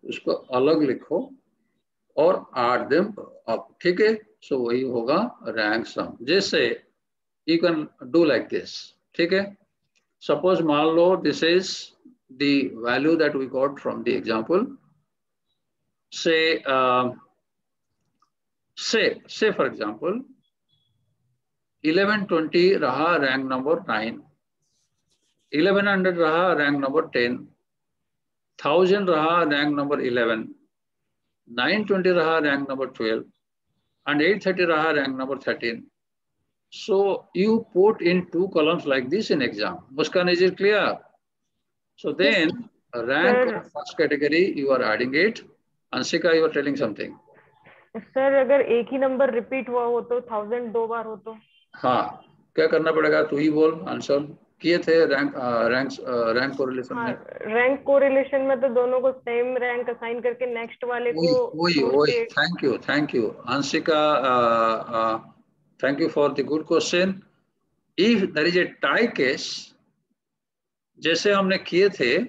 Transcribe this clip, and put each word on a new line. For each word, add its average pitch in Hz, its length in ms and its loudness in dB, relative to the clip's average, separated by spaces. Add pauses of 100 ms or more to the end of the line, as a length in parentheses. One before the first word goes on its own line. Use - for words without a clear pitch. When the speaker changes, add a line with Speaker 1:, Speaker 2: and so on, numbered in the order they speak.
Speaker 1:
उसको - 260 -8
अलग 147 520 0
लिखो 151 500 -4 (840)
और 180 400 2
add 120 360 0
them 180 140 2 (420)
up, 113 100 -2 (220)
ठीक 180 200 0
है? 220 180 2
So - 340 -10
वही 123 280 -2
होगा 131 640 -2
रैंक 107 380 -2
सम। - 360 -8
जैसे 151 600 0 (680)
you 165 180 2
can 156 180 0 (300)
do 170 100 6
like 117 280 0
this, 92 160 -6 (460)
ठीक 170 180 0
है? 196 240 -2 (640)
सपोज 165 420 0
मान 151 240 2
लो, 170 420 4
this 143 160 0
is 175 240 2 (720)
the 139 280 2 (200)
value 143 300 2
that 147 160 2
we 131 200 -4
got 139 160 0
from 120 260 -6 (100)
the 107 160 -2
example। 113 440 0 (1500)
Say, 160 440 2 (100)
uh, 127 420 2 (1700)
say, 196 360 0 (100)
say 214 320 -2
for 135 160 0
example, 143 460 -6 (1700)
eleven 196 460 2
twenty 170 460 2
रहा 151 380 0
रैंक 135 340 0
नंबर 131 300 -2
नाइन, 110 440 -6 (1300)
इलेवन 196 340 2
हंड्रेड 185 320 2
रहा 170 340 2
रैंक 143 240 2
नंबर 139 300 0
टेन, 123 400 -2 (1160)
थाउजेंड 185 440 4
रहा 165 340 2
रैंक 147 340 0
नंबर 143 240 -2
इलेवन, 117 540 -2 (960)
नाइन 143 340 -2
ट्वेंटी 190 260 0
रहा 165 280 2
रैंक 139 320 0
नंबर 135 180 -4
ट्वेल्व, 113 380 -4 (840)
and 147 120 2
एट 190 240 2
थर्टी 185 180 0
रहा 160 280 2
रैंक 143 160 0
नंबर 131 300 -6
थर्टीन। 117 500 -6 (1040)
So 196 280 2 (200)
you 220 280 2 (120)
put 214 240 4
in 180 200 2
two 180 260 -2 (100)
columns 156 280 0
like 131 240 -2
this 214 220 -2
in 147 180 0
exam। 104 500 -8
Muskan, 180 360 2
is 175 60 2
it 185 200 4
clear? 190 340 2 (1120)
So 151 80 -2
then, 185 360 2
Speaker 2:
Yes, - 600 -10
Speaker 1:
rank 165 280 2
Speaker 2:
sir। 240 180 0
Speaker 1:
of 175 60 -8
first - 400 -8
category, 147 580 2
you 139 120 -2
are 117 240 2
adding 123 180 -2
it। 190 260 0 (560)
Ansika, 160 400 0
you 160 120 4
are 156 60 -2
telling 143 240 -2
something। 110 340 -6 (840)
Speaker 2:
सर, 269 360 0
अगर 269 280 4
एक 233 300 2
ही 277 60 -4
नंबर 262 360 2
रिपीट 247 360 -4
हुआ 240 140 -2
हो 240 180 -2
तो, 240 200 -4
थाउजेंड 226 520 -6
दो 226 140 -2
बार 226 180 -6
हो 220 100 -12
तो? 220 220 -16 (380)
Speaker 1:
हाँ, 123 460 -2 (340)
क्या 156 120 2
करना 160 240 2
पड़ेगा? 151 320 2
तू 143 140 -2
ही 156 120 2
बोल, 156 400 2
आंसर। 143 480 -4 (240)
किए 170 160 2
थे 165 280 4
रैंक, 139 300 0
अ, 120 320 0
रैंक्स, 131 320 -2
अ, - 100 -14
रैंक 123 480 0
कोरिलेशन 131 380 -4
Speaker 2:
हाँ, 233 120 -6
Speaker 1:
में। - 60 -4 (420)
Speaker 2:
रैंक 262 280 2
कोरिलेशन 269 580 2
में 269 200 0
तो 269 80 0
दोनों 247 320 0
को 262 100 2
सेम 247 460 -4
रैंक 247 320 -4
असाइन 233 320 -8
करके 240 320 -4
नेक्स्ट 233 300 -10
वाले 240 280 -4
Speaker 1:
वही, 165 160 0
Speaker 2:
को - 280 0
Speaker 1:
वही, 165 240 0
Speaker 2:
छोड़ 131 160 2
Speaker 1:
वही। 147 160 4
Speaker 2:
के 117 160 -2
Speaker 1:
Thank 151 420 -2
you, 107 200 -4
thank 143 260 0
you। 120 360 -2
Ansika, 151 640 0
अ, 127 200 2 (540)
अ, 113 280 -2 (680)
thank 139 180 0
you - 140 -2
for 143 220 2
the 123 120 -2
good 156 200 -2
question। 180 420 0 (840)
If 220 200 4
there 156 320 0
is 180 60 2
a 175 80 2 (200)
tie 202 340 0
case, - 540 -4 (1300)
जैसे 170 340 0
हमने 190 240 0
किए 185 320 0
थे 139 260 -2 (140)